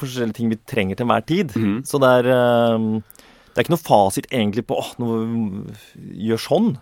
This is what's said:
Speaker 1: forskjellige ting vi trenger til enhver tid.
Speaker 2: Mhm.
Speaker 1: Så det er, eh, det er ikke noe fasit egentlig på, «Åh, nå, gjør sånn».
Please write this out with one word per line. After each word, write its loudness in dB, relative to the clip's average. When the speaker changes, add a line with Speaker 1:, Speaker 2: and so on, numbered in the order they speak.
Speaker 1:
forskjellige -4
ting 0
vi -4
trenger -2
til -2
enhver 2
tid. -2
Speaker 2:
Mhm. -2
Speaker 1:
Så -4
det 6
er, 4
eh, 2
det -16
er 2
ikke 0
noe -12
fasit 4
egentlig -2
på, -2
«Åh, -12
nå, -2
gjør 0
sånn». 4